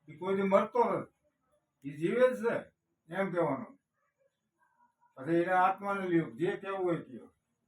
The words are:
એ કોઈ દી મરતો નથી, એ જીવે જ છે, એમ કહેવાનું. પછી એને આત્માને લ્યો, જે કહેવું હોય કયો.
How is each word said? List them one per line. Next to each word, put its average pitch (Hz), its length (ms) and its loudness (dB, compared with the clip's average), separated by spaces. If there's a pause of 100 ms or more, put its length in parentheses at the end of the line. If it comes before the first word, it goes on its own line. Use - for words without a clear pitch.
એ 147 80 -20
કોઈ 190 200 -2
દી 202 60 0
મરતો 214 420 4
નથી, - 1040 -8
એ 143 60 -12
જીવે 226 340 4
જ - 40 -2
છે, - 380 -4 (420)
એમ 190 180 -2
કહેવાનું. 143 460 -2 (1400)
પછી 139 180 -6
એને 175 200 2
આત્માને 190 560 2
લ્યો, 170 220 2
જે 196 260 -2
કહેવું 196 280 -6
હોય 170 120 2
કયો. 117 320 -14 (400)